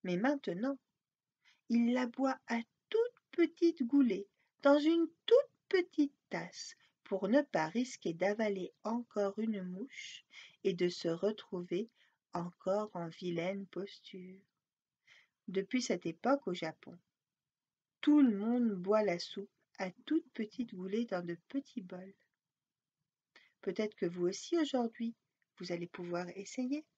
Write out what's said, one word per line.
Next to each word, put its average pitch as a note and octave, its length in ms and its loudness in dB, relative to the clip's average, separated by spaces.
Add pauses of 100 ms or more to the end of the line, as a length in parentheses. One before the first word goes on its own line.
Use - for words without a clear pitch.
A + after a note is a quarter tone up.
Mais F3+ 140 0
maintenant, C4 600 0 (880)
il A#3 240 4
la B3+ 140 0
boit C4 400 0
à A#3 100 0 (320)
toutes A#4 320 0 (100)
petites E4 520 2
goulées, A#3 440 4 (360)
dans C#4+ 160 8
une E4 280 4 (200)
toute C#5 240 6 (180)
petite F4+ 460 2 (160)
tasse, - 440 -8 (280)
pour F#3+ 240 -4
ne C#4 160 6
pas D#3 240 0
risquer A3+ 460 -4
d'avaler G3 600 -2 (100)
encore G#3 540 -4
une G#3+ 240 -4
mouche F#3 600 -12 (400)
et G3 100 0
de F3+ 160 0
se F3 180 -4
retrouver F3+ 840 -4 (440)
encore F#3 640 -2
en E3+ 140 -6
vilaine F3+ 580 -4
posture. F#3+ 760 -14 (1040)
Depuis G3 360 -2
cette F3+ 240 -2
époque A#3+ 400 -2
au F3+ 80 -2
Japon, E3 420 -10 (1040)
tout D4 200 8
le A#3 140 6
monde A3+ 360 2
boit G3 320 2
la F3 160 0
soupe - 320 -10 (260)
à F#3+ 140 -4 (160)
toutes - 240 0
petites A#3 420 -8
goulées F#3+ 320 -2
dans F3+ 180 -4
de E3+ 140 -6 (120)
petits C4+ 320 -8
bols. F#3 340 -14 (1500)
Peut-être G#3 340 -4
que F#3+ 100 -2
vous F3 220 0
aussi G3 300 -2
aujourd'hui, A#3+ 580 -2 (420)
vous F3+ 140 -10
allez F3 160 -4
pouvoir F3 480 -6
essayer. B3+ 500 -6 (120)